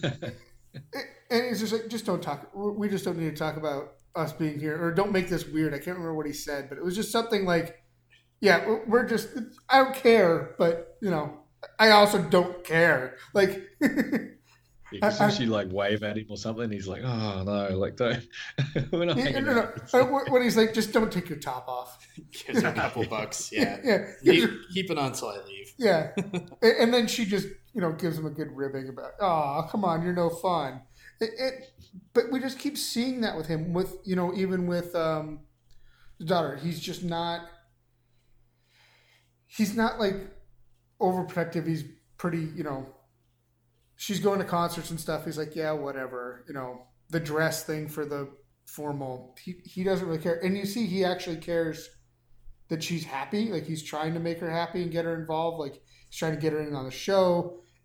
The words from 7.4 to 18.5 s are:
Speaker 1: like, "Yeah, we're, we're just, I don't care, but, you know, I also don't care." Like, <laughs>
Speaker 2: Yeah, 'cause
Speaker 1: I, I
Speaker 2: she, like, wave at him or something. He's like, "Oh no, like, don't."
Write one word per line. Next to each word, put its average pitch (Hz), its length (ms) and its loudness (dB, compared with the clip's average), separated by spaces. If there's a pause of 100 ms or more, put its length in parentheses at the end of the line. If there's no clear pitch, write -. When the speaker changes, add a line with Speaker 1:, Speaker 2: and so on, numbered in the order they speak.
Speaker 1:
like, 170 320 2 (640)
"Yeah, 180 260 6
we're, 220 180 0
we're 233 220 4
just, 226 220 -2 (400)
I 269 140 10
don't 262 120 -2
care, 175 640 6
but, 170 420 2
you 196 80 0
know, 151 300 -2 (400)
I 220 100 10
also 208 320 10
don't 175 420 4
care." 160 520 4 (180)
Like, 196 300 4 (180)
<laughs> - 0 - (1080)
Speaker 2:
Yeah, 101 120 -10
'cause 208 180 4
Speaker 1:
I, - 60 6
I 202 60 6
Speaker 2:
she, 127 160 2
like, 104 220 2
wave 101 340 2
at 107 140 -2
him 107 120 -8
or 101 80 -10
something. 110 340 -4
He's 95 160 -6
like, 95 160 -6
"Oh 110 420 -2
no, 101 320 0
like, - 200 -2
don't." 117 260 0 (340)